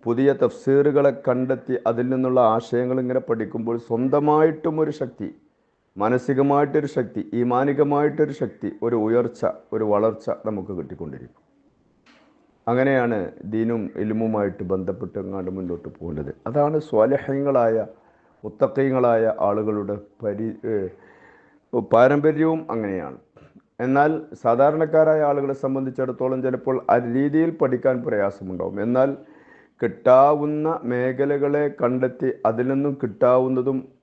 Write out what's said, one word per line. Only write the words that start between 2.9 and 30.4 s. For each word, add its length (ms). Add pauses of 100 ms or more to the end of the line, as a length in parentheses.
ഇങ്ങനെ 200
പഠിക്കുമ്പോൾ 580
സ്വന്തമായിട്ടും 1000
ഒരു 100
ശക്തി, 440 (640)
മാനസികമായിട്ടൊരു 880
ശക്തി, 480
ഈമാനികമായിട്ടൊരു 1000
ശക്തി, 400 (100)
ഒരു 140
ഉയർച്ച, 500 (260)
ഒരു 120
വളർച്ച 460 (160)
നമുക്ക് 260
കിട്ടിക്കൊണ്ടിരിക്കും. 680 (1300)
അങ്ങനെയാണ് 600 (140)
ദീനും 520
ഇൽമുമായിട്ട് 680
ബന്ധപ്പെട്ട് 560
എങ്ങാണ്ട് 320
മുന്നോട്ട് 380
പോകേണ്ടത്. 460 (120)
അതാണ് 340
സ്വാലിഹീങ്ങളായ 1040 (580)
മുത്തഖീങ്ങളായ 960
ആളുകളുടെ 580 (240)
പരി-, 440
ഏ, 220 (1040)
പാരമ്പര്യവും 800
അങ്ങനെയാണ്. 460 (640)
എന്നാൽ 420 (200)
സാധാരണക്കാരായ 800
ആളുകളെ 320
സംബന്ധിച്ചിടത്തോളം 880
ചിലപ്പോൾ 480
ആ 80
രീതിയിൽ 520
പഠിക്കാൻ 520
പ്രയാസമുണ്ടാവും. 800
എന്നാൽ 340 (680)
കിട്ടാവുന്ന 1000